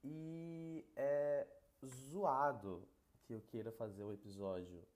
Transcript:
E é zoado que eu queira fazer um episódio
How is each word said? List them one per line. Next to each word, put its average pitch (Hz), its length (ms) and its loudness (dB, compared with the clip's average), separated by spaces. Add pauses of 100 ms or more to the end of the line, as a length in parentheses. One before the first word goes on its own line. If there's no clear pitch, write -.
E 165 800 -6 (120)
é 143 500 4 (380)
zoado 131 1040 2 (340)
que - 100 -8
eu 110 100 -4
queira 113 280 -4
fazer 104 320 -4
um 104 100 -4
episódio 95 720 -4 (120)